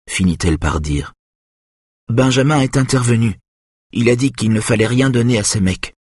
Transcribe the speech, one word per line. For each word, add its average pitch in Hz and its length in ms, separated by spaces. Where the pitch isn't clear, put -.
finit-elle 87 480
par 78 240
dire. 73 320
Benjamin 131 520
est 131 160
intervenu. 120 600
Il 117 180
a 123 60
dit 127 160
qu'il 110 200
ne 110 100
fallait 110 260
rien 123 220
donner 120 280
à 104 60
ces 107 180
mecs. 92 400